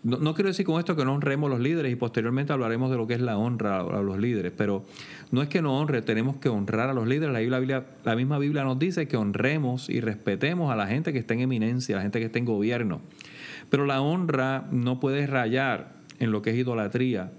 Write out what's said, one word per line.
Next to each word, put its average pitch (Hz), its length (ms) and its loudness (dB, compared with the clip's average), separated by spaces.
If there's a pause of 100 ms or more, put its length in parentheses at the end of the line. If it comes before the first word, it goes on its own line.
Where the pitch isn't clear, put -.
No, 120 160 0
no 156 160 0
quiero 196 140 2
decir 185 180 0
con 160 120 2
esto 170 160 0
que 147 120 2
no 135 80 2
honremos 143 340 0
a 135 60 0
los 120 60 0
líderes 143 300 0
y 120 60 0
posteriormente 123 560 0
hablaremos 127 380 0
de 127 80 2
lo 113 80 0
que 120 80 -2
es 120 80 0
la 117 160 0
honra 110 380 0
a, 92 40 0
a 90 220 -2
los 98 160 0
líderes, 101 360 0
pero 101 300 -2 (460)
no 123 100 2
es 147 80 -2
que 170 140 0
no 139 180 2
honre, 143 220 0
tenemos 113 340 0
que 139 140 0
honrar 110 400 0
a - 20 -2
los 120 140 0
líderes. 143 260 0
La 120 60 0
Biblia, 123 220 0
Biblia, 131 260 -2 (180)
la 113 100 2
misma 135 240 2
Biblia 143 260 0
nos 131 140 0
dice 170 300 0
que - 80 0
honremos 123 720 0
y 120 140 0
respetemos 123 680 0
a 117 60 2
la 104 100 0
gente 143 280 0
que 131 40 0
está 117 140 -2
en 117 80 2
eminencia, 123 540 0
a 101 40 0
la 92 40 -2
gente 101 160 -2
que 113 80 0
está 113 120 -2
en 120 60 0
gobierno. 110 560 0 (680)
Pero 143 160 4
la 135 160 2
honra 139 680 0
no 127 300 0
puede 143 260 0
rayar 127 680 0 (240)
en 117 120 2
lo 107 120 0
que 113 80 0
es 113 60 0
idolatría 117 840 0